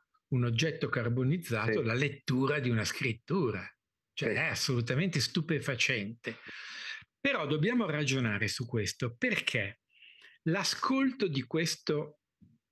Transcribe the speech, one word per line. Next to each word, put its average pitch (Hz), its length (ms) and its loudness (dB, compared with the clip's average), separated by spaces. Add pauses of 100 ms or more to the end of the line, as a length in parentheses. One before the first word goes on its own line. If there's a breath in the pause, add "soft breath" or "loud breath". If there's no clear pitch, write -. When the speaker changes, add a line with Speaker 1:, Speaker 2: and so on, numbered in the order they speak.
(300)
Speaker 1:
un 123 160 4
oggetto 127 420 0
carbonizzato 120 920 0
Speaker 2:
Sì. - 40 -2
Speaker 1:
la 113 80 0
lettura 135 640 0
di 127 100 0
una 110 160 2
scrittura. 120 760 -2 (520)
Cioè, - 160 -2
Speaker 2:
Sì. 104 80 0
Speaker 1:
è 147 80 0
assolutamente 131 760 0
stupefacente. 120 1200 -2 (800 loud breath)
Però 247 280 2
dobbiamo 196 420 4
ragionare 127 580 2
su - 180 -4
questo, 113 480 -2
perché 127 680 -2 (600 loud breath)
l'ascolto 254 840 2
di 135 160 0
questo 156 760 -2 (520)